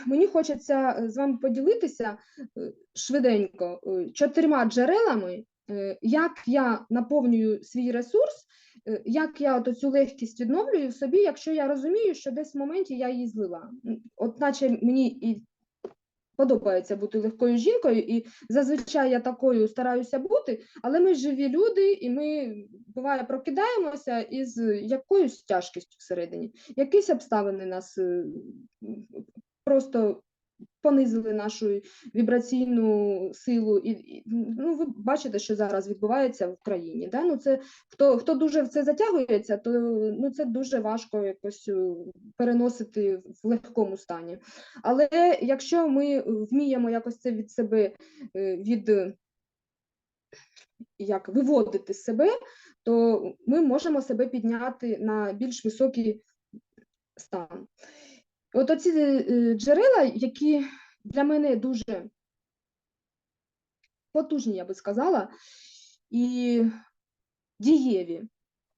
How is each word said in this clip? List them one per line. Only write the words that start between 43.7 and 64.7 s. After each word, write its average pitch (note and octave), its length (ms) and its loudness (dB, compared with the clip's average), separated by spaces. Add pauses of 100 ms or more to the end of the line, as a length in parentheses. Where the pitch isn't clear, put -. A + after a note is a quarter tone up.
стані. E3+ 420 -12 (440)
Але C4+ 260 2 (340)
якщо C4+ 460 0
ми C#4 380 2
вміємо A#3+ 640 0
якось A#3 280 -4
це B3 140 -4
від G#3+ 180 -8
себе, G#3+ 420 0 (440)
е, F#3+ 200 -4
від, G#3 340 -2 (2000)
як, G3 300 -4
виводити A3+ 640 2
з - 80 -18
себе, B3 260 4 (540)
то A#3 400 2 (240)
ми C#4+ 140 4
можемо C#4+ 420 2
себе B3+ 240 0
підняти A#3 720 -4
на G#3+ 340 -2
більш A#3 320 -6
високий A3+ 580 0 (920)
стан. - 500 -14 (880)
От C4 160 4
оці, D#4 280 2
е, B3 560 2
джерела, D#4+ 480 6
які C#4 640 0 (400)
для C4+ 200 -2
мене D4 320 2
дуже A3 540 -6 (2000)
потужні, C#4+ 440 -2
я F3+ 80 -8
би F#3 100 -8